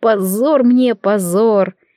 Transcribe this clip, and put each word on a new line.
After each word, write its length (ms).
Позор 640
мне, 300
позор. 840